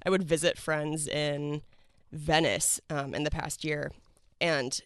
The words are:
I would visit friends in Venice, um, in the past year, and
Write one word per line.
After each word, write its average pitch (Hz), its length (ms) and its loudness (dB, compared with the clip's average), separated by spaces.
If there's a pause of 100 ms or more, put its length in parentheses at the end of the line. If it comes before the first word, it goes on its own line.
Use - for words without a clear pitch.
I 180 40 2
would 190 120 4
visit 165 360 2
friends 151 500 -2
in 147 540 -2 (500)
Venice, 156 680 2 (100)
um, 143 240 -4
in 147 100 -2
the 151 60 0
past - 340 -4
year, 147 260 -4 (500)
and 143 460 2